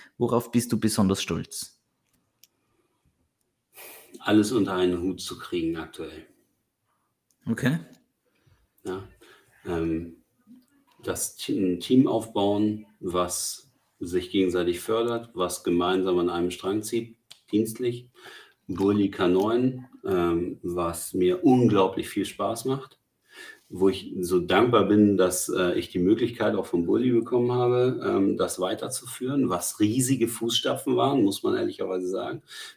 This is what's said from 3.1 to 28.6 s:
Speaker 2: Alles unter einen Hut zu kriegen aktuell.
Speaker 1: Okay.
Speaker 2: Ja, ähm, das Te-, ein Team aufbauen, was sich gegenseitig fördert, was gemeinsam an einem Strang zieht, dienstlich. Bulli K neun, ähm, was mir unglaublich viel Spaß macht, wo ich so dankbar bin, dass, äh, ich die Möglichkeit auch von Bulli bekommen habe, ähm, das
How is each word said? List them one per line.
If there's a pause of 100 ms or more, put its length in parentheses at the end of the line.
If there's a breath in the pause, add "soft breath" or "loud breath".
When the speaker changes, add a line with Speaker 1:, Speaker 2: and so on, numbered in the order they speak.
Speaker 2:
Alles
unter
einen
Hut
zu
kriegen
aktuell. (1200)
Speaker 1:
Okay. (1080)
Speaker 2:
Ja, (600 soft breath)
ähm, (840)
das
Te-,
ein
Team
aufbauen, (140)
was (280)
sich
gegenseitig
fördert,
was
gemeinsam
an
einem
Strang
zieht, (360)
dienstlich. (600 loud breath)
Bulli
K
neun, (200)
ähm,
was
mir
unglaublich
viel
Spaß
macht, (720 loud breath)
wo
ich
so
dankbar
bin,
dass,
äh,
ich
die
Möglichkeit
auch
von
Bulli
bekommen
habe,
ähm,
das